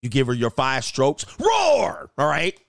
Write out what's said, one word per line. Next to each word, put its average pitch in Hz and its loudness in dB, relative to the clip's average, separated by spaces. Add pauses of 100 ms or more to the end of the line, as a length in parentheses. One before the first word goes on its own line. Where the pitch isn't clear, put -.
You 123 -8
give 127 2
her 123 0
your 117 0
five 131 -2
strokes. 135 0 (140)
Roar! 294 0
All 143 2
right? 156 -2 (100)